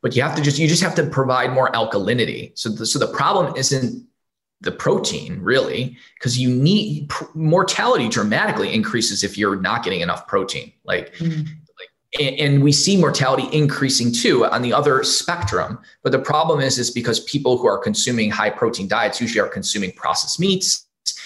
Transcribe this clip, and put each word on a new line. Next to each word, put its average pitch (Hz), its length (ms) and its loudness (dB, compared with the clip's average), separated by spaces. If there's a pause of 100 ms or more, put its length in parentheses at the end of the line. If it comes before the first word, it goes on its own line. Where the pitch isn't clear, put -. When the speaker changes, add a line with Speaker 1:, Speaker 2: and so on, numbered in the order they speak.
Speaker 1:
But - 140 0
you 117 60 4
have 143 140 -2
to 156 80 -2
just, 143 160 2
you 160 80 4
just 170 160 4
have 170 120 0
to 151 100 2
provide 127 480 0
more 127 180 2
alkalinity. 104 840 -2
So - 120 -6
the, 110 160 -6
so 117 140 -2
the 110 80 2
problem 160 480 0
isn't 131 500 -2 (560)
the - 100 -6
protein - 720 -2
really, 120 560 0 (220)
'cause 120 180 -2
you 127 120 2
need, 151 600 2
pr-, - 240 -8
mortality 175 720 2
dramatically 110 680 0
increases 110 500 0
if 101 140 -4
you're 98 220 0
not 98 240 -2
getting 92 180 -2
enough 87 240 -4
protein. 92 460 -4 (140)
Like, 95 300 -4
Speaker 2:
Mm. 160 320 -4
Speaker 1:
like, - 420 -18 (320)
and, 135 180 -2
and 143 240 4
we 147 80 6
see 185 240 2
mortality 135 560 2
increasing 139 600 0
too 120 340 2
on 113 160 0
the 123 100 0
other 135 320 2
spectrum. 101 760 -2 (220)
But 131 120 0
the 131 60 2
problem 151 420 0
is, 131 160 0
is 120 140 -2
because 120 300 -2
people 127 360 0
who 120 100 2
are 98 100 2
consuming 110 540 -2
high 104 200 0
protein 98 360 -2
diets 107 320 0
usually 110 220 0
are 95 80 0
consuming 98 440 -4
processed - 460 -4
meats, 190 480 0 (380)